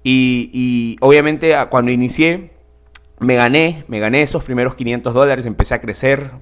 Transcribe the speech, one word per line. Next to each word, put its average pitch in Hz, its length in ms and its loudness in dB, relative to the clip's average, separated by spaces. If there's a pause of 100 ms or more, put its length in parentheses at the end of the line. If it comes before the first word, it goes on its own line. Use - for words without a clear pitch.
Y, 127 480 0
y 120 480 -4
obviamente, 147 560 4
a-, 131 140 -2
cuando 123 220 0
inicié, 156 600 0 (680)
me 123 160 0
gané, 151 520 0
me 110 120 -8
gané 117 220 0
esos 147 220 -4
primeros 123 320 -4
quinientos 120 380 -4
dólares, 131 320 2
empecé 113 300 -2
a - 40 -6
crecer, 135 520 -2 (100)